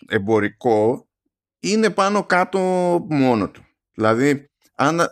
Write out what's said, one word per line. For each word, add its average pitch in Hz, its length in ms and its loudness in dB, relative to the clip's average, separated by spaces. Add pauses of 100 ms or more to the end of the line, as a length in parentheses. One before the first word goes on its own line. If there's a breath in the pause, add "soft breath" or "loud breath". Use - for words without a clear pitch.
εμπορικό 107 1000 0 (500)
είναι 214 300 0
πάνω 196 360 -2
κάτω 180 340 -2 (500)
μόνο 127 400 0
του. - 160 -20 (280)
Δηλαδή, 131 580 0 (240)
αν, 165 260 0 (100)